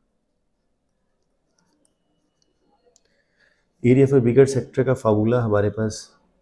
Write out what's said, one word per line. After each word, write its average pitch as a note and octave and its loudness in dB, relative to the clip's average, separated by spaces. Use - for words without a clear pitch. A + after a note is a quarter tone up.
area B2+ 4
of C3+ 2
a C3+ 4
bigger B2 4
sector B2+ -6
का C3 -2
फार्मूला A2 -2
हमारे G#2 -2
पास A2 -6